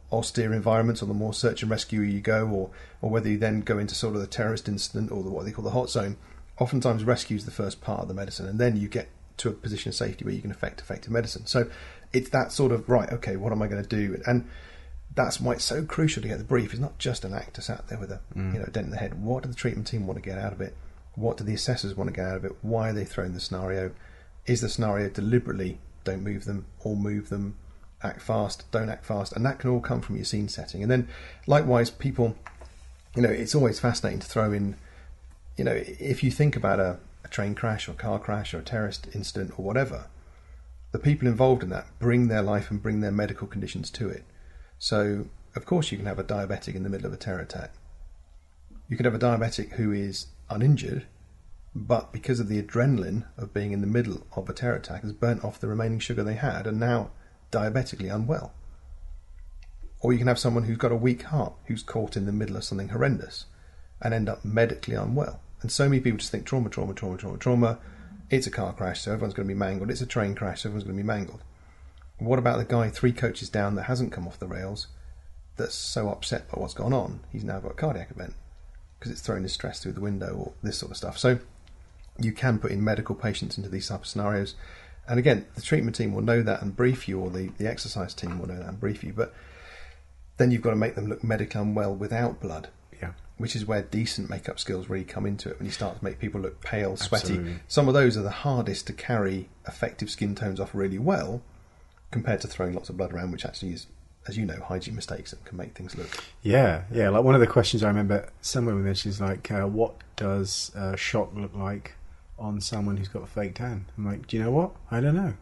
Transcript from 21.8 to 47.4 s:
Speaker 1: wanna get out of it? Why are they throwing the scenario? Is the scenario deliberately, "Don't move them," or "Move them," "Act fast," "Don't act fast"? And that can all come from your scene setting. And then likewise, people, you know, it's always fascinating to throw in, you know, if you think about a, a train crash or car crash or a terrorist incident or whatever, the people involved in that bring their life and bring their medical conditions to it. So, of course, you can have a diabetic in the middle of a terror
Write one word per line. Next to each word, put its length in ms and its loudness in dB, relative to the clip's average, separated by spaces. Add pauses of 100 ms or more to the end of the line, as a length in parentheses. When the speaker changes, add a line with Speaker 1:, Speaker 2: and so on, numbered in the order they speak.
Speaker 1:
wanna 140 0
get 160 -2
out 120 -2
of 80 -6
it? 160 -8
Why 280 2
are 20 0
they 120 -2
throwing 280 -4
the 60 -6
scenario? 540 -2 (540)
Is 140 4
the 80 0
scenario 400 2
deliberately, 680 2 (240)
"Don't 220 -2
move 200 -4
them," 220 -4 (140)
or 160 -2
"Move 320 0
them," 260 -4 (480)
"Act 180 -6
fast," 520 -2
"Don't 160 0
act 160 -8
fast"? 300 -2
And 120 2
that 140 0
can 100 2
all 100 4
come 200 -2
from 160 -4
your 80 -4
scene 240 -2
setting. 340 -6
And 80 4
then 160 6 (400)
likewise, 440 6
people, 460 2 (800)
you 80 4
know, 80 8
it's 240 0
always 240 6
fascinating 400 2
to 80 -8
throw 260 2
in, 220 2 (840)
you 60 0
know, 120 4
if 500 -2
you 80 6
think 240 6
about 240 4
a, 180 2 (260)
a 40 -16
train 280 -2
crash 320 -2
or 60 -8
car 260 -2
crash 340 -4
or 60 -6
a 20 -8
terrorist 500 -4
incident 460 -6
or 60 -4
whatever, 420 0 (840)
the 80 -2
people 260 4
involved 380 6
in 60 -4
that 160 -4 (120)
bring 300 6
their 140 4
life 280 2
and 100 -2
bring 200 0
their 100 2
medical 380 0
conditions 420 -6
to 180 -4
it. 160 -8 (540)
So, 480 2 (300)
of 100 -6
course, 240 2
you 80 -2
can 80 -2
have 140 -2
a 40 -2
diabetic 520 -4
in 80 -4
the 40 -2
middle 200 -2
of 40 -4
a 40 -8
terror 240 -4